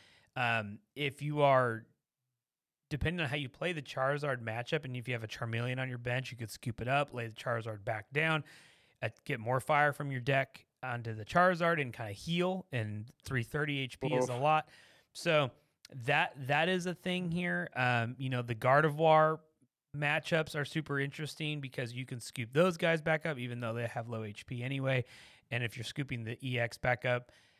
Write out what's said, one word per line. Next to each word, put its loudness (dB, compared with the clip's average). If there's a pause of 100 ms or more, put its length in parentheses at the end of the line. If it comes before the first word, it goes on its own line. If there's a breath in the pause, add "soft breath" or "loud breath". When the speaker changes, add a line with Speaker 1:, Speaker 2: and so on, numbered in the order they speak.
(360 soft breath)
Speaker 1:
Um, 0 (180)
if -4
you 0
are, 4 (1040)
depending 0
on 0
how -2
you -2
play -4
the -6
Charizard -2
matchup, -2
and -6
if -6
you -2
have -4
a -6
Charmeleon -2
on -2
your -6
bench, -2
you -12
could -8
scoop -6
it -4
up, 2
lay -4
the -10
Charizard -6
back -6
down, 2 (580 soft breath)
uh, -2 (160)
get -4
more 0
fire 4
from -4
your -4
deck 0 (160)
onto -6
the -10
Charizard 4
and -4
kinda -6
heal, -2
and -4 (120)
three -2
thirty -2
H -6
P 0
is 2
a -4
Speaker 2:
Oof. -4
Speaker 1:
lot. 4 (440 soft breath)
So 2 (540)
that, 2 (120)
that 2
is 0
a -2
thing -2
here. -2
Um, 2
you -2
know, 0
the -2
Gardevoir 6 (560)
matchups 0
are 0
super -2
interesting -4
because -6
you -6
can -8
scoop -8
those 4
guys 2
back 0
up, -4
even -6
though -2
they -2
have -6
low -4
H -12
P -6
anyway. 0 (460 soft breath)
And 0
if -4
you're -8
scooping -6
the -6
E 0
X -2
back 0
up, 0 (280 soft breath)